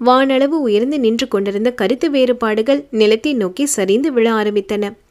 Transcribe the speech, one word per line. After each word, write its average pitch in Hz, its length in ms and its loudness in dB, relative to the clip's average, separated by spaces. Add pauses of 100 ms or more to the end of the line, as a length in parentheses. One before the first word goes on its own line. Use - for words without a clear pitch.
வானளவு 269 560 2
உயர்ந்து 247 380 0
நின்று 233 300 0
கொண்டிருந்த 202 440 -2
கருத்து 240 380 -2
வேறுபாடுகள் 247 800 0
நிலத்தை 220 440 2
நோக்கி 208 320 -2
சரிந்து 247 460 0
விழ 240 200 2
ஆரம்பித்தன. 208 600 -2 (180)